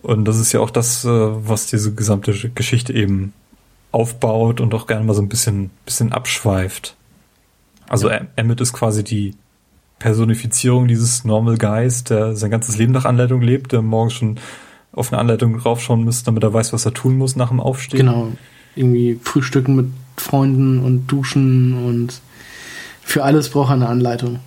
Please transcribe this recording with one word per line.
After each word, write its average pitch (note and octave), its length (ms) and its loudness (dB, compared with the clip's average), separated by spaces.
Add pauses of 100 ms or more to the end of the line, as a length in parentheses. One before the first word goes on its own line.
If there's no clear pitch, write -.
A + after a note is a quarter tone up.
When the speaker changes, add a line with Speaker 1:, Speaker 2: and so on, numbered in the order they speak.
Speaker 1:
Und G#2+ 240 0
das A2 120 0
ist A2+ 140 0
ja A#2 80 2
auch A2+ 120 0
das, A#2+ 340 -2
äh, A#2+ 40 0
was A2 580 0
diese G#2 260 -2
gesamte G#2 400 0
G-, A2+ 200 -6
Geschichte - 380 -2
eben G2 400 -2 (640)
aufbaut A#2 640 0
und A#2 140 0
auch A2 120 -6
gerne A2 200 -2
mal A2 80 2
so G2+ 80 2
ein G2+ 80 -2
bisschen, G2 400 -2 (160)
bisschen - 260 -2
abschweift. - 840 -4 (920)
Also - 220 0
Speaker 2:
Ja. G#2+ 80 0
Speaker 1:
Em-, - 180 -8
Emmett A#2 240 0
ist A#2+ 140 -2
quasi G#2+ 320 0
die G2+ 280 -4 (680)
Personifizierung A2+ 920 2
dieses A#2 340 0
Normal A2 340 2
Guys, A2+ 460 0
der A2 320 0
sein G#2 160 -2
ganzes A#2 260 -2
Leben A#2 140 4
nach B2+ 140 0
Anleitung B2 360 2
lebt, B2+ 300 2
der A#2 100 2
morgens A2+ 320 0
schon A2 260 -4 (520)
auf - 220 -4
eine A#2 80 0
Anleitung A#2 360 2
raufschauen A#2+ 460 0
müsste, A#2 220 -2
damit A2 180 2
er G#2+ 100 2
weiß, A2+ 200 0
was B2 120 -4
er A#2 80 0
tun C3 240 0
muss C3 200 -2
nach B2 100 0
dem B2 140 0
Aufstehen. C3 460 -2
Speaker 2:
Genau. A#2 260 0 (420)
Irgendwie A#2+ 480 2
frühstücken C3+ 520 0
mit B2+ 100 4 (320)
Freunden C3+ 640 2
und B2+ 240 0
duschen B2+ 800 2
und A#2+ 340 -2 (840)
für - 220 -2
alles C#3+ 260 4
braucht C#3+ 220 2
er C#3 40 6
eine B2 120 2
Anleitung. A#2+ 600 -2